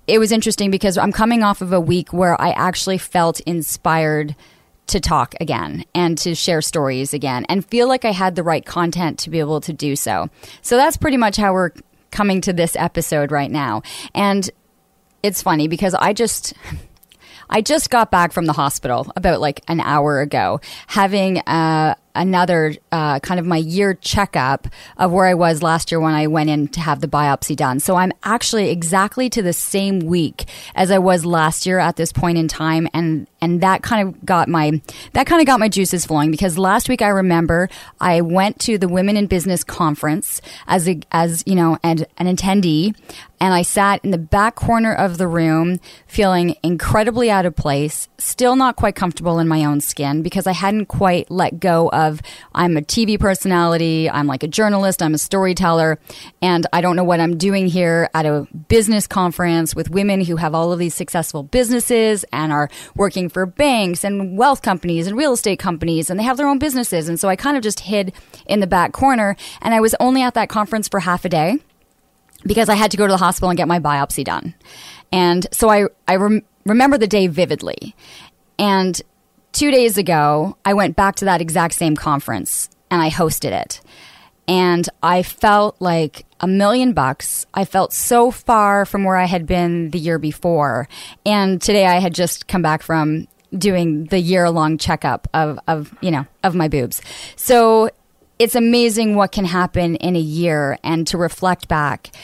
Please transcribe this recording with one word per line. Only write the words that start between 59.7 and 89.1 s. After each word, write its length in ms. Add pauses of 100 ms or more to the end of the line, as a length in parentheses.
with 160
women 320
who 140
have 180
all 180
of 60
these 160
successful 480
businesses 920
and 180
are 200 (240)
working 340
for 160
banks 600
and 340
wealth 240
companies 440
and 120
real 140
estate 260
companies, 500
and 100
they 60
have 140
their 100
own 100
businesses." 520
And 100
so 80
I 80
kind 220
of 40
just 180
hid 340 (320)
in 140
the 60
back 260
corner, 440 (240)
and 140
I 60
was 200
only 220
at 100
that 160
conference 400
for 120
half 260
a 20
day 300 (880)
because 220
I 60
had 160
to 80
go 80
to 40
the 60
hospital 320
and 80
get 100
my 140
biopsy 420
done. 320 (560)
And 400
so 200
I, 160 (200)
I 100
rem-, 260 (240)
remember 320
the 80
day 200
vividly. 680 (640)
And 420 (520)
two 180
days 260
ago, 640
I 120
went 200
back 220
to 80
that 160
exact 320
same 240
conference 720 (220)
and 100
I 80
hosted 440
it. 280 (640)
And 400 (160)
I 200
felt 580
like 460 (120)
a 80
million 460
bucks. 600
I 100
felt 300
so 360
far 540
from 200
where 120